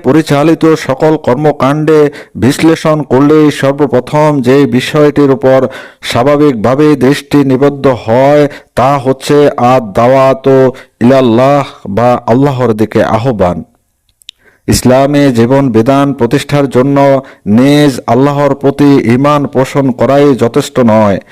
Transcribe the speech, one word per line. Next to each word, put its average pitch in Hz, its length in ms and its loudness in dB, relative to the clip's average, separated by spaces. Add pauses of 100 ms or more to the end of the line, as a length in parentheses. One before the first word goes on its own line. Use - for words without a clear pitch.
পরিচালিত 151 580 0 (100)
সকল 156 420 -2
কর্মকাণ্ডে 151 840 0 (360)
বিশ্লেষণ 156 680 0
করলেই 147 480 2
সর্বপ্রথম 143 800 -2 (100)
যে 127 160 2 (100)
বিষয়টির 143 640 0
উপর 131 300 0 (420)
স্বাভাবিকভাবে 135 840 0 (100)
দৃষ্টি 139 480 0
নিবদ্ধ 135 400 0 (200)
হয় 135 380 2 (320)
তা 127 240 0
হচ্ছে 131 380 -2 (360)
আদ 131 100 0 (100)
দাওয়াত 131 540 0 (540)
ইলাল্লাহ 131 640 2 (240)
বা 113 220 0 (160)
আল্লাহর 127 460 0
দিকে 107 320 -2
আহ্বান। 104 540 -2 (1080)
ইসলামে 135 540 0 (100)
জীবন 120 380 0
বিধান 131 420 0
প্রতিষ্ঠার 139 580 -2
জন্য 139 280 0 (480)
নিজ 139 460 2 (140)
আল্লাহর 139 480 0
প্রতি 143 360 0 (240)
ঈমান 143 320 0
পোষণ 131 460 -2
করাই 135 420 0
যথেষ্ট 117 460 -4
নয়, 110 380 2 (140)